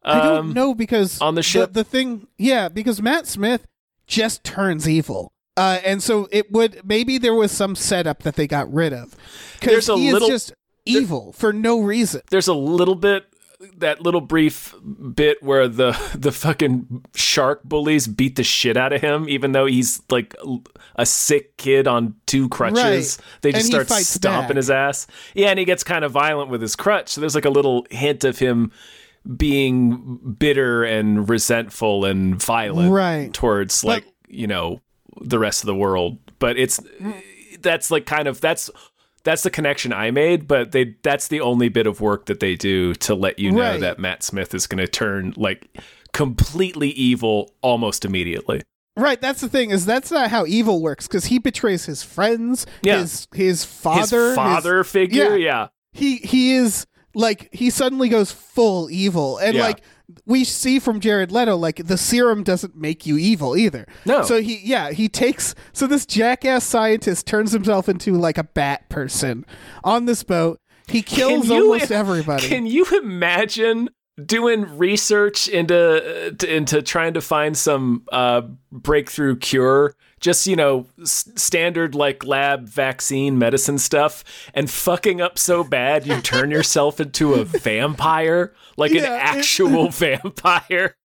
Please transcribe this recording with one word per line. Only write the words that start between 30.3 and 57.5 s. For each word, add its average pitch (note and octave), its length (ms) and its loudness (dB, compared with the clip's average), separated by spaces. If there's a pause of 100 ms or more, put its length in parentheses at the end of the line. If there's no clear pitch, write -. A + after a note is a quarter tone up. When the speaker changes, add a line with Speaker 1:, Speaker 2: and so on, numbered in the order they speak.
Speaker 2:
bitter C3 460 2
and G#2+ 440 0
resentful A2 760 0
and F#2+ 380 0
violent A#2 500 0
Speaker 1:
Right. E3 400 0
Speaker 2:
towards, G2+ 500 0
Speaker 1:
But A2+ 60 -2
Speaker 2:
like, A3+ 160 0 (240)
you - 180 -8
know, F2+ 340 -4 (400)
the A#2+ 180 -2
rest G#2+ 240 0
of G#2+ 40 -6
the G2+ 80 -2
world. F#2+ 440 0 (200)
But A#2+ 200 0
it's, C3+ 220 0 (800)
that's, E3+ 300 -2
like, D#3 160 0
kind D3+ 220 -2
of, B2+ 120 -8
that's D#3+ 300 -4 (540)
that's D#3 180 0
the F#3 80 0
connection C#3+ 420 -2
I G#2+ 180 -2
made, D3+ 380 2
but B2+ 240 2
they, B2 300 0
that's C#3+ 260 -2
the D3+ 120 -4
only B2 280 2
bit A2 180 2
of G#2 140 -2
work G2+ 260 -2
that G2+ 140 -6
they F#2 160 0
do F#2 380 0
to - 200 -2
let F#2+ 240 -2
you G2 120 0
know A3+ 100 4
Speaker 1:
Right. A3+ 200 -2
Speaker 2:
that F2+ 180 -4
Matt F#2 240 -6
Smith F#2+ 320 -8
is F#2 120 -4
gonna F#2 200 -4
turn, G2 500 -4
like, F#2+ 320 -4 (440)
completely D3 800 -2
evil A2+ 600 0 (100)
almost A#2 420 0
immediately. F2+ 580 -4 (340)
Speaker 1:
Right, B3+ 240 0
that's C4 200 -4
the C4 80 -6
thing, A#3+ 220 0
is F#3+ 160 0
that's B3 240 -2
not C4+ 200 0
how A3 160 0
evil G3+ 360 2
works, D3+ 260 -4
'cause F3+ 180 -4
he B3 120 2
betrays G#3 480 -2
his D3 160 -10
friends, A#3 640 -2 (160)
Speaker 2:
Yeah. G3 160 2
Speaker 1:
his, - 360 -6
his F#3 280 0
Speaker 2:
His - 20 -8
Speaker 1:
father, G#3 640 0
his B3+ 80 0
Speaker 2:
father E3 480 2
figure, G3+ 520 2
Speaker 1:
Yeah. E3 100 0
Speaker 2:
yeah. A#2+ 200 -2 (260)
Speaker 1:
He, C4+ 240 -2
he B3+ 380 2
is, B3 320 0 (280)
like, G#3+ 380 -2